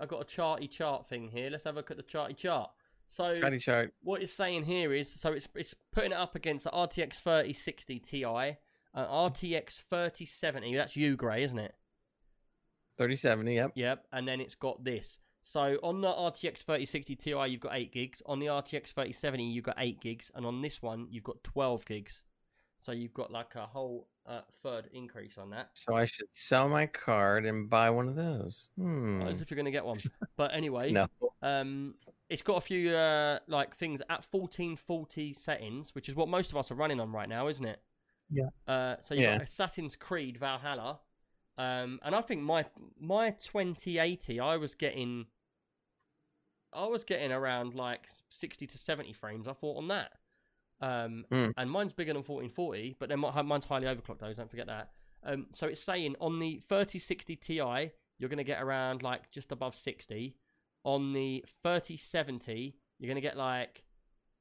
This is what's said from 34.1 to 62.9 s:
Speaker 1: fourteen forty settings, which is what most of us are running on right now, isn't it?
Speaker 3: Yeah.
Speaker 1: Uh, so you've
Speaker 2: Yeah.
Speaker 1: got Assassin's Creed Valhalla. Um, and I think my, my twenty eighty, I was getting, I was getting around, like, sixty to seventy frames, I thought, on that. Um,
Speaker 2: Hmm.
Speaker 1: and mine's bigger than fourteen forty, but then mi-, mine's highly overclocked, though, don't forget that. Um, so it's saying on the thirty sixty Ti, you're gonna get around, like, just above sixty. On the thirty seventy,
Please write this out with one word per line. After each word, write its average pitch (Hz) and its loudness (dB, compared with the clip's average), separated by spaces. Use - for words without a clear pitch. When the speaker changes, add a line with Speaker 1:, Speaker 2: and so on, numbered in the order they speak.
Speaker 1:
fourteen 180 -2
forty 156 -4
settings, 139 -6
which - -8
is 135 -8
what 156 4
most 180 2
of 147 -2
us 135 -2
are 123 -4
running 147 2
on 110 -2
right 104 -4
now, 117 0
isn't 135 -4
it? 110 -6
Speaker 3:
Yeah. 135 2
Speaker 1:
Uh, 127 0
so - -6
you've 139 6
Speaker 2:
Yeah. 107 8
Speaker 1:
got 127 -2
Assassin's 175 -4
Creed 135 -4
Valhalla. 135 -4
Um, 127 -2
and 151 0
I 220 4
think 214 -2
my, 156 2
my 202 2
twenty 180 0
eighty, 165 0
I 151 4
was 151 -4
getting, 123 -2
I 190 -2
was 226 0
getting 147 0
around, 127 0
like, 123 -4
sixty - -10
to - -16
seventy 147 -4
frames, 110 -8
I 135 -6
thought, 147 -4
on 156 -4
that. 190 -2
Um, 120 -2
Speaker 2:
Hmm. 127 4
Speaker 1:
and 127 -2
mine's 202 0
bigger 160 -2
than 143 -2
fourteen 127 -6
forty, 123 -4
but 127 -4
then 139 0
mi-, 143 2
mine's 143 2
highly 131 0
overclocked, 127 -4
though, 110 -8
don't 110 -10
forget 117 -8
that. 110 -8
Um, 139 -4
so - -4
it's 156 -4
saying 170 0
on 165 0
the 160 -2
thirty 202 2
sixty - -6
Ti, 160 -2
you're 127 -4
gonna 147 -2
get 135 -2
around, 131 0
like, 127 -2
just - -10
above 127 -4
sixty. 123 -8
On 139 2
the 135 0
thirty 170 2
seventy, 135 -4